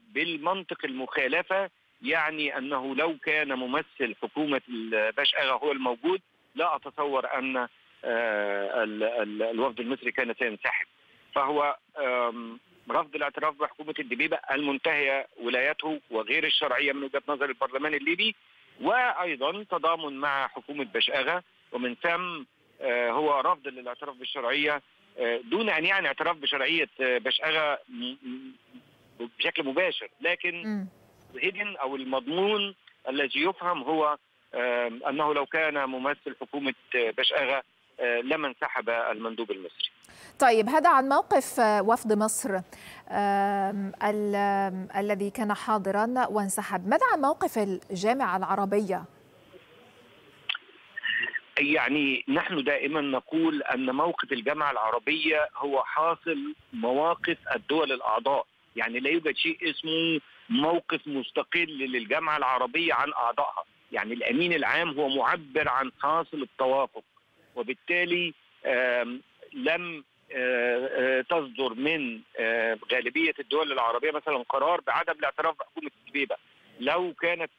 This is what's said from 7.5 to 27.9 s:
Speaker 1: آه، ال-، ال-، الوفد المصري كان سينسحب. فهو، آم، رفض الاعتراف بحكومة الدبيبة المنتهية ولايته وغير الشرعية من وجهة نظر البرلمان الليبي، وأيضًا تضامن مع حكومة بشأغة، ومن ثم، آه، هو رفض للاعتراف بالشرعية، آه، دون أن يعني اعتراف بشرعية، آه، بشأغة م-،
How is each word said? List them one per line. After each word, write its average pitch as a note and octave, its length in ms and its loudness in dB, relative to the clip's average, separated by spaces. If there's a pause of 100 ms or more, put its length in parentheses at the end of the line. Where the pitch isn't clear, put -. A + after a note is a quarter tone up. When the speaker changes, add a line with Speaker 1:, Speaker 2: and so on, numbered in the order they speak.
Speaker 1:
آه، A2 1300 0
ال-، G#2+ 200 -2
ال-، G#2+ 400 0
الوفد A#2 360 0
المصري B2 320 -4
كان A#2+ 280 -2
سينسحب. A2 460 -2 (500)
فهو، C#3+ 420 2 (220)
آم، A#2+ 600 -2 (300)
رفض D3+ 260 0
الاعتراف D3 400 -2
بحكومة D3+ 440 -6
الدبيبة D3 380 -2 (140)
المنتهية C#3 760 0 (140)
ولايته C3+ 580 0 (120)
وغير A#2 340 0
الشرعية C#3+ 480 0
من C#3 100 -4
وجهة C3+ 240 -2
نظر C#3+ 180 0
البرلمان C3+ 480 -2
الليبي، F3 420 0 (460)
وأيضًا F3+ 840 0
تضامن E3 560 0
مع C#3 280 0
حكومة C#3 460 -8
بشأغة، C#3 500 0 (280)
ومن B2 240 -4
ثم، E3+ 480 -2 (380)
آه، A#2+ 300 2
هو C#3+ 280 4
رفض C#3 280 0
للاعتراف B2+ 480 -10
بالشرعية، C#3 680 -2 (380)
آه، A#2 200 0 (120)
دون A3 180 2
أن D#3+ 160 2
يعني F#3+ 220 2
اعتراف D#3+ 300 0
بشرعية، C#3+ 520 0 (120)
آه، B2+ 160 2
بشأغة D3 600 0 (100)
م-، B2 260 -8 (1040)